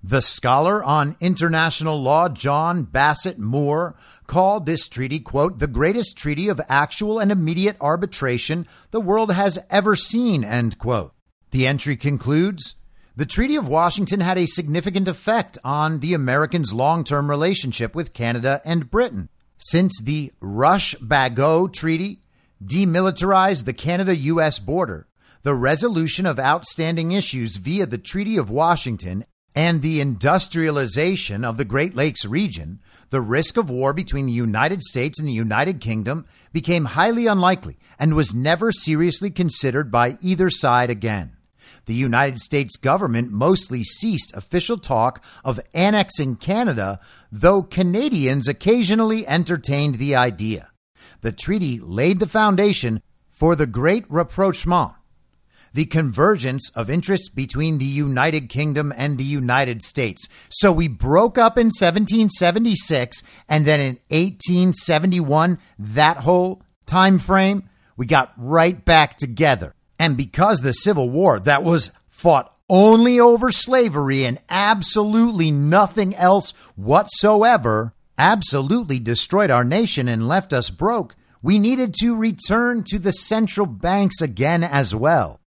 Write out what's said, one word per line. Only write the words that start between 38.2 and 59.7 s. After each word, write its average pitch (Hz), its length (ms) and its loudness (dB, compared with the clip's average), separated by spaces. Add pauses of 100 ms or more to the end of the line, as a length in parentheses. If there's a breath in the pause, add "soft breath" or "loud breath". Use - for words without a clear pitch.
never 160 400 0
seriously 165 560 0
considered 147 600 -2
by 120 320 0
either 180 280 0
side 123 400 0
again. 104 420 -6 (540 soft breath)
The 113 80 -6
United 127 460 0
States 139 360 -4
government 131 560 -2
mostly 123 520 0
ceased - 520 -4
official 175 440 -4
talk 123 440 -2 (200 loud breath)
of 131 180 -4 (120)
annexing 185 600 0
Canada, 123 640 -4 (320 soft breath)
though 180 300 4
Canadians 175 840 0
occasionally 220 800 0
entertained 147 680 -2
the 139 200 -2
idea. 110 540 -2 (520 soft breath)
The 110 100 -4
treaty 170 480 -4
laid 131 400 0
the 196 80 0
foundation 196 760 0 (280)
for 165 260 2
the 147 120 0
Great 151 420 0
Rapprochement, 175 840 0 (840 soft breath)
the 151 100 0
convergence 143 840 0
of 113 200 -6
interests 175 400 -2
between 151 480 -4
the 135 80 -2
United 139 640 -2
Kingdom 147 460 -2
and 139 220 -4
the 135 60 -4
United 127 600 -2